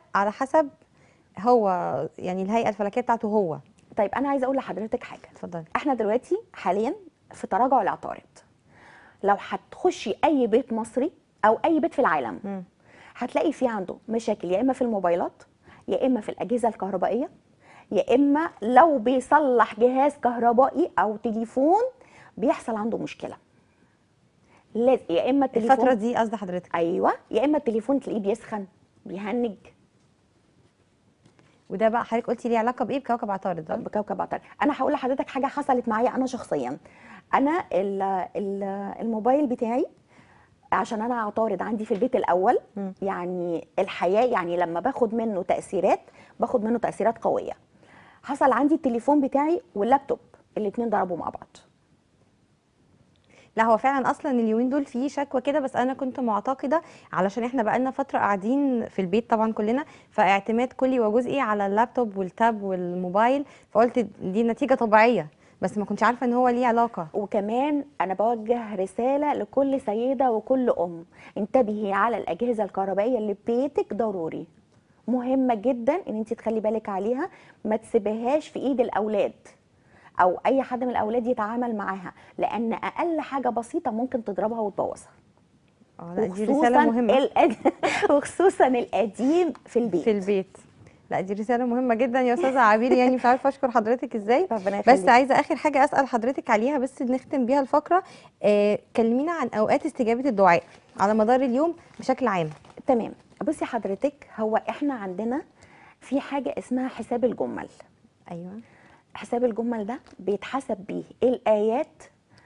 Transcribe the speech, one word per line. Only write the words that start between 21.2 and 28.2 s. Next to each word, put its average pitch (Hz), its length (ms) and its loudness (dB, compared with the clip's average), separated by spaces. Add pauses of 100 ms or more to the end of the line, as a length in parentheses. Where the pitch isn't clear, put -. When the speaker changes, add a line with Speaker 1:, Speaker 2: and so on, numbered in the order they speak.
Speaker 2:
بيحصل 226 400 -2
عنده 214 220 -4
مشكلة. - 380 -10 (1400)
لاز-، 240 360 2
يا 170 200 0
إما 277 160 2
التليفون 240 260 0
Speaker 1:
الفترة 254 220 4
دي 226 220 -2
قصد 220 180 0
حضرتك؟ 180 400 -8
Speaker 2:
أيوة، 180 380 0 (180)
يا 220 140 0
إما 302 140 2
التليفون 247 420 -2
تلاقيه 208 200 -6